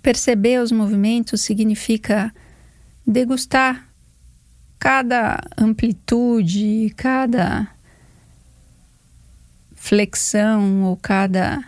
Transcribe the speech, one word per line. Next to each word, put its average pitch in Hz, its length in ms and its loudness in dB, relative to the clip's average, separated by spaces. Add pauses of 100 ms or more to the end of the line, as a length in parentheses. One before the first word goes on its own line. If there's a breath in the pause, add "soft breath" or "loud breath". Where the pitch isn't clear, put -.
Perceber 240 600 2
os 240 100 0
movimentos 220 680 0
significa 214 920 0 (720 soft breath)
degustar 254 840 0 (880)
cada 247 680 0 (120)
amplitude, 220 1400 0
cada 240 720 -2 (2000 soft breath)
flexão 208 1080 0
ou 185 120 0
cada 196 720 -2